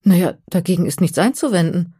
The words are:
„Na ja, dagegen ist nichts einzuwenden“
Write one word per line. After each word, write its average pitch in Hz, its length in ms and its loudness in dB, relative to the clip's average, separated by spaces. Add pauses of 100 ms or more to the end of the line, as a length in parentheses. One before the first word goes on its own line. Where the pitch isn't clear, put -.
„Na 190 140 4
ja, 175 180 0 (140)
dagegen 175 380 -2
ist 135 160 -4
nichts - 160 0
einzuwenden“ 180 800 0